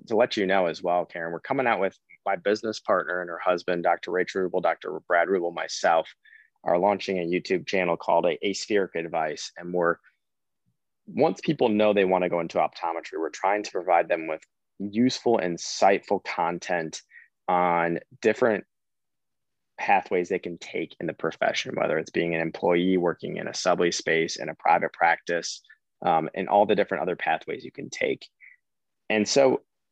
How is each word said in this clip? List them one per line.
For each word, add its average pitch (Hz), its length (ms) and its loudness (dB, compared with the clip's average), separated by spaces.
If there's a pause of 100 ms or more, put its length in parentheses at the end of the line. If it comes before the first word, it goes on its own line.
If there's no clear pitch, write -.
to 110 80 0
let 123 200 2
you 104 100 0
know 95 200 4
as 80 160 -4
well, 87 220 0
Karen, 85 280 -8
we're 82 80 -8
coming 131 260 -2
out 107 140 2
with 95 160 -2 (300)
my 98 100 0
business 107 440 -2
partner 90 400 -2
and 87 100 -8
her 82 80 -8
husband, 87 460 0
Doctor 87 260 0
Rachel 92 380 -2
Rubel, 90 140 -2
Doctor 82 440 -2
Brad 85 220 2
Rubel, 87 260 0
myself, 82 540 0 (540)
are 87 160 2
launching 95 400 0
a 87 40 -2
YouTube 87 440 -2
channel 90 300 0
called 85 300 0
A-, 80 180 0
Aspheric 98 520 -2
Advice. 80 600 -4
And 87 160 -10
we're, 85 240 2 (1080)
once 165 340 0
people 143 280 0
know 107 240 4
they 101 120 4
wanna 92 240 2
go 87 120 0
into 82 180 -4
optometry, 80 600 -4
we're 80 120 -2
trying 101 320 0
to - 80 -12
provide 87 380 2
them 82 180 -2
with 80 160 -6 (360)
useful, 113 640 0
insightful 92 840 0
content 85 760 -4 (480)
on 87 520 2 (200)
different 110 440 2 (1120)
pathways 95 500 0
they 95 100 0
can 87 200 -10
take - 420 -8
in 85 60 -4
the 78 80 -4
profession, - 640 -2
whether 78 200 0
it's 80 140 -4
being 85 240 0
an 82 60 0
employee, 90 580 2
working 85 380 -2
in 82 100 -8
a - 60 -8
sublease 87 420 2
space, 82 420 0
in 78 120 -8
a 76 80 -8
private 87 360 2
practice, 85 680 0 (420)
um, 80 300 2
and 95 140 -4
all 104 180 6
the 107 80 2
different 95 280 0
other 87 140 -2
pathways - 480 -4
you - 80 -16
can - 180 -12
take. - 360 -4 (840)
And 107 180 2
so 131 360 4 (300)